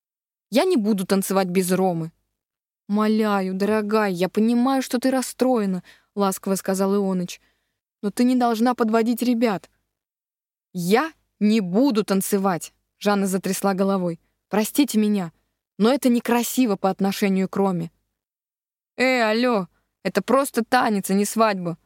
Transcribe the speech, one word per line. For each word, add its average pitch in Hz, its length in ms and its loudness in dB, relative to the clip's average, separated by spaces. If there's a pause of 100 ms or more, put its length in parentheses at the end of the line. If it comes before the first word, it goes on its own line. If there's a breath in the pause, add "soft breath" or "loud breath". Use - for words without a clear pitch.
(500)
«Я 269 140 2
не 370 120 2
буду 202 300 0
танцевать 190 420 0
без 180 240 0
Ромы». 175 380 -2 (800)
«Умоляю, 208 640 0
дорогая, 208 560 0
я 180 180 -2
понимаю, 240 540 0
что - 160 -2
ты 262 120 0
расстроена», 240 720 0 (320 soft breath)
ласково 196 400 -2
сказал 196 400 -2
Ионыч. 190 440 -4 (640)
«Но 202 80 -4
ты 247 140 0
не 254 100 2
должна 240 400 2
подводить 226 460 0
ребят». 233 500 0 (1040)
«Я 214 400 0 (260)
не 214 220 2
буду 208 420 2
танцевать», 190 720 -2 (260)
Жанна 202 280 0
затрясла 190 480 -2
головой. 185 460 -2 (280)
«Простите 214 500 0
меня, 208 340 0 (440)
но 220 160 4
это 277 160 0
некрасиво 240 680 0
по 190 120 -2
отношению 190 580 0
к - 100 -6
Роме». 185 340 -2 (1080)
«Э, 254 280 2
алло, 220 440 0 (340)
это 190 200 -2
просто 262 420 0
танец, 226 460 0
а 190 40 0
не 202 120 2
свадьба», 190 600 -2